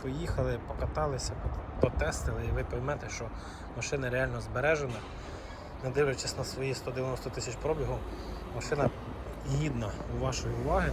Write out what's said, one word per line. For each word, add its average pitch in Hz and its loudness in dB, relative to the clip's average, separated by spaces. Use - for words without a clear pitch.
поїхали, 131 2
покаталися, 135 0
потестили, 123 2
і - -2
ви 127 0
поймете, 127 -4
що 117 -6
машина 127 -2
реально 123 2
збережена. 123 2
Не 131 0
дивлячись 135 2
на 135 -2
свої 131 0
сто - -4
дев'яносто 127 -2
тисяч 123 -2
пробігу, 131 2
машина 135 4
гідна 135 4
у 123 2
вашої 120 0
уваги, 147 4